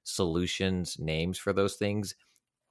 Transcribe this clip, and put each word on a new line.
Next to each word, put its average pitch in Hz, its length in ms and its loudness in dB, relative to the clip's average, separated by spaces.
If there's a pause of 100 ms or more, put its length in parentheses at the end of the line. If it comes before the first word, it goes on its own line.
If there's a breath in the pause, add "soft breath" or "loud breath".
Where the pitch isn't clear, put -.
solutions, 90 960 0
names 80 400 0
for 101 140 0
those 98 240 2
things 101 380 -2 (560)